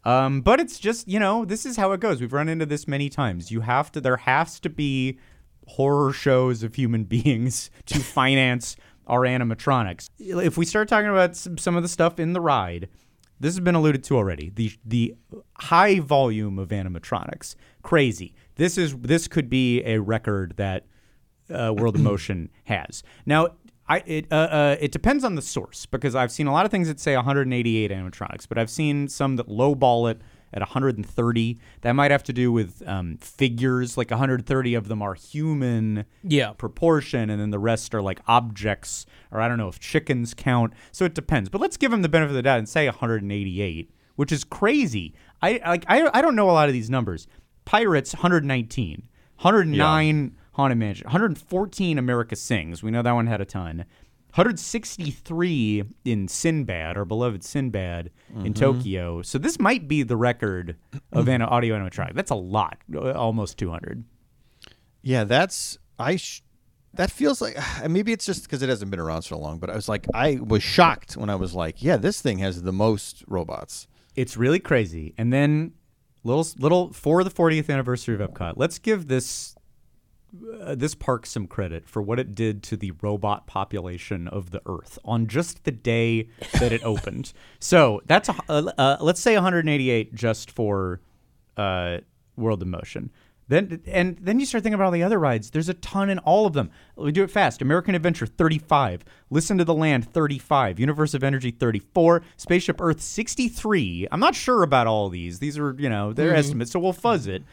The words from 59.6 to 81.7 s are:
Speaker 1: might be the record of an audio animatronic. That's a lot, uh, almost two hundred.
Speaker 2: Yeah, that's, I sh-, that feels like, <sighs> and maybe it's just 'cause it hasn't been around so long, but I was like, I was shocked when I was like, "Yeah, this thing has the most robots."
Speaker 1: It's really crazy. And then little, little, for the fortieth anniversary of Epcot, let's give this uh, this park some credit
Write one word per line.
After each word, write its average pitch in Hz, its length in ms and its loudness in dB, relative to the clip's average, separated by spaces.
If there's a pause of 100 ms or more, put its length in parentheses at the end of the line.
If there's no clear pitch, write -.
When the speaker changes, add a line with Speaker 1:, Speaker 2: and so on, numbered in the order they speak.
Speaker 1:
might 202 260 2
be 147 160 0
the 120 140 0
record 104 600 -2 (360)
of - 160 2
an 127 140 2
audio 117 360 0
animatronic. 92 360 -6
That's 170 160 -4
a - 40 0
lot, 95 440 -2 (160)
uh, 127 180 -4
almost 113 460 -2
two 90 120 -4
hundred. - 340 -10 (1000)
Speaker 2:
Yeah, 127 220 0
that's, 127 540 0 (200)
I 139 180 0
sh-, - 260 -12 (520)
that 185 160 -2
feels 285 300 0
like, - 160 -6 (120)
<sighs> - 140 -8
and 160 100 -2
maybe 202 200 0
it's - 140 -4
just 160 220 -6
'cause 131 140 -6
it 135 60 0
hasn't 101 220 -2
been 95 100 -4
around 80 220 -4
so 76 160 -10
long, 76 200 -8
but 90 120 -8
I 90 40 -6
was 107 140 -6
like, 104 260 -4
I 135 280 0
was 110 200 2
shocked - 540 2
when 107 140 -4
I 101 40 0
was 92 200 -4
like, 82 280 -4
"Yeah, 151 140 4
this 139 260 -2
thing 110 160 -2
has 92 240 -4
the 92 100 -2
most 104 540 -2
robots." - 600 -8 (280)
Speaker 1:
It's 127 220 -6
really 131 240 4
crazy. 82 580 -2
And 117 140 0
then 151 400 2 (520)
little, 143 220 0 (120)
little, 170 340 2
for 165 320 2
the 185 60 -4
fortieth 160 400 2
anniversary 123 440 -2
of 101 60 -2
Epcot, 90 360 -6
let's 160 220 -2
give 202 300 -2
this - 460 -4 (1080)
uh, 147 140 -8
this 135 200 -4
park 123 320 -4
some 101 200 -8
credit 82 420 -8